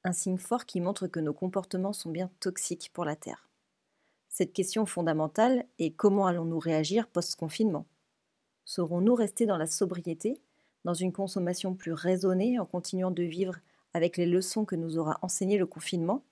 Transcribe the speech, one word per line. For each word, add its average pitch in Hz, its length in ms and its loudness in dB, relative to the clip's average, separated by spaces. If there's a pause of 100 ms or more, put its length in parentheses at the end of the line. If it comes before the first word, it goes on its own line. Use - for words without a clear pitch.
Un 185 100 0
signe 185 260 -2
fort 240 280 -2
qui - 140 -4
montre 185 260 -2
que 175 140 -4
nos 151 120 0
comportements 185 600 -2
sont - 180 -8
bien 180 300 -4
toxiques - 520 -6
pour 175 120 -6
la 151 100 -2
Terre. - 340 -14 (800)
Cette 185 240 -2
question 196 340 0
fondamentale 170 800 2 (120)
est : 160 140 0
comment 196 340 4
allons-nous 165 320 0
réagir 165 480 2
post-confinement ? - 800 -2 (800)
Saurons-nous 180 500 2
rester 226 320 2
dans 196 100 2
la 160 120 0
sobriété, 175 760 -2 (420)
dans 175 100 0
une 180 180 0
consommation 185 600 -2
plus 165 180 -6
raisonnée 185 680 2
en 180 80 -2
continuant 185 460 -2
de 175 100 -2
vivre 180 380 -4 (340)
avec 170 220 2
les 175 100 2
leçons 185 380 2
que 185 120 -2
nous 165 220 -2
aura 156 240 0
enseignées 190 360 2
le 180 80 4
confinement ? 175 640 -2